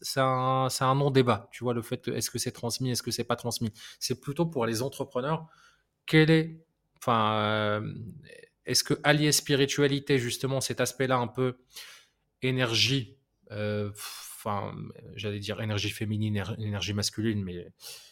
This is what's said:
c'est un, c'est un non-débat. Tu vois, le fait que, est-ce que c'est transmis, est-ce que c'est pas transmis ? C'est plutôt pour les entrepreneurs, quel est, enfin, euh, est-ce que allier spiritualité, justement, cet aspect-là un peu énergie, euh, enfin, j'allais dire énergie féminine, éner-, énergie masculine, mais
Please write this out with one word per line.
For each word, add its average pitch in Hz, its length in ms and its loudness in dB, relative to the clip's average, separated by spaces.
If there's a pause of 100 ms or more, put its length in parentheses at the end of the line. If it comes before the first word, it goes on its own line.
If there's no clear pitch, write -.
c'est - 180 -4
un, 131 500 2
c'est - 140 -2
un 131 120 4
non-débat. 131 560 4
Tu - 120 -12
vois, 120 100 0
le 117 80 -2
fait 123 200 -6
que, 123 100 -4
est-ce 117 200 -4
que 117 80 -4
c'est 123 120 -4
transmis, 123 400 -4
est-ce 117 120 -2
que 120 80 -4
c'est 117 120 -2
pas 117 120 -2
transmis ? 113 360 -4 (280)
C'est - 200 -4
plutôt 156 260 -2
pour 139 200 0
les 113 160 0
entrepreneurs, 139 680 -4 (580)
quel 156 260 8
est, 160 340 2 (340)
enfin, 110 360 2
euh, 107 580 0 (720)
est-ce - 180 2
que 147 200 0
allier 147 280 6
spiritualité, 139 840 2
justement, 127 440 -2
cet 123 200 -2
aspect-là 127 360 0
un 123 100 0
peu 127 300 -2 (840)
énergie, 127 760 0 (340)
euh, 104 380 -2 (480)
enfin, 101 340 -4 (440)
j'allais 104 240 -6
dire 101 220 -6
énergie 104 280 -2
féminine, 107 480 -2
éner-, 101 260 -4
énergie 101 300 -4
masculine, 104 500 -2
mais 90 280 -10 (400)